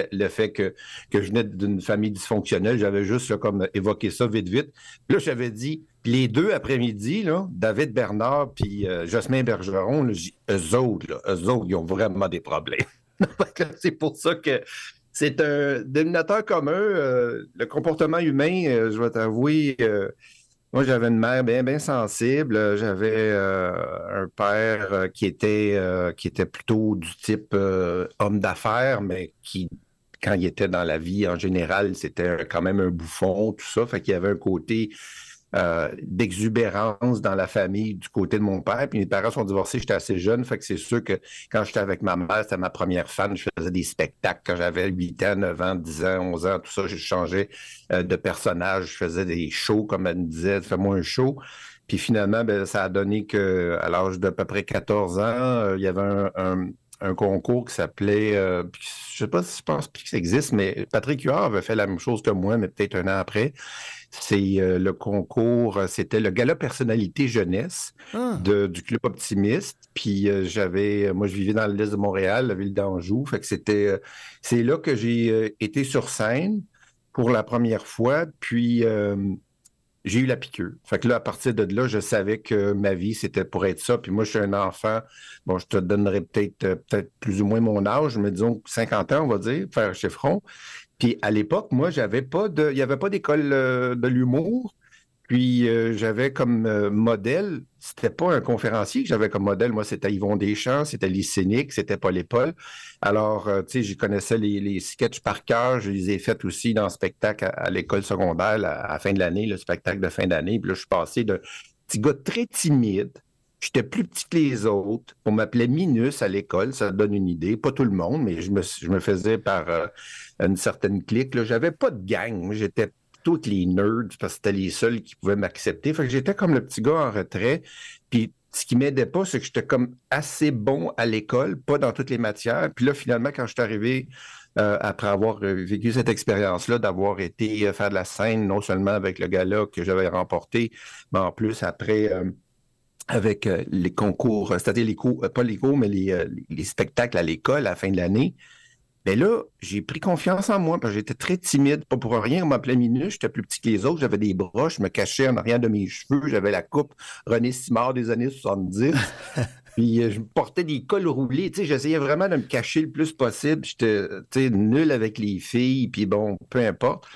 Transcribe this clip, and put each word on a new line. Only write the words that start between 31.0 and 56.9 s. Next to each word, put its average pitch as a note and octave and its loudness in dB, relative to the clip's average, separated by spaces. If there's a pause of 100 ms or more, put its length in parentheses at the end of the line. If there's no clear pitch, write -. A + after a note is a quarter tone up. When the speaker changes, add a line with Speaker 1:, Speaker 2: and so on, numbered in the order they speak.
Speaker 1:
en F2 0
général, F#2 0
c'était F2 -2
quand E2+ -2
même F#2+ 2
un F#2 4
bouffon, F#2 0
tout - -16
ça. A#2 0
Fait G2 -4
qu'il - 0
y F#2 2
avait F2+ 0
un G2 0
côté, G#2 -2 (640)
euh, E2+ 2 (140)
d'exubérance G#2+ 0
dans G2 0
la F#2 2
famille G2+ -2
du F2+ -14
côté G#2 0
de G#2+ 0
mon G2 0
père. A#2 -2
Puis A#2 -4
mes F#2 0
parents G2+ 0
sont A#2 -2
divorcés, G2 -2
j'étais A2 0
assez F#2+ -2
jeune. A2+ 2
Fait A2+ -4
que - -18
c'est F#2+ -4
sûr A#2 -2
que - -2 (320)
quand G#2+ 0
j'étais G#2 -2
avec G2 -2
ma F2+ 0
mère, F2+ 0
c'était G2 -4
ma F2+ -2
première F2+ -2
fan. G2 -2
Je - -6 (100)
faisais E2+ -4
des F2+ -2
spectacles - -4
quand F2 -2
j'avais F2 0
huit F2+ -4
ans, G2 2
neuf F2 -2
ans, F#2 0
dix D#2+ -6
ans, F#2 2
onze F2 -2
ans, F#2+ 2
tout - -18
ça. G2 -2
Je F#2 -8
changeais, F2+ -2 (440)
euh, F2+ 2
de F2+ 0
personnage. F2+ -2
Je - -16
faisais F2+ -2
des E2+ -4
shows, G#2+ 0
comme F#2 -2
elle F2 -2
me F2+ -2
disait, « F2+ 0
Fais-moi G2 0
un F2+ 0
show. » C3 0 (480)
Puis - -2
finalement, G#2+ 2
ben, G2+ 0
ça G2 0
a F#2+ 0
donné G2+ 0
que, F#2 2
à E2 -2
l'âge F#2 0
d'à F#2+ 2
peu F#2 -2
près F#2 -2
quatorze G2+ 0
ans, G#2 2
euh, A#2 0
il F#2+ -4
y G2 2
avait F#2 0
un, G2+ 0
un, F#2 0 (340)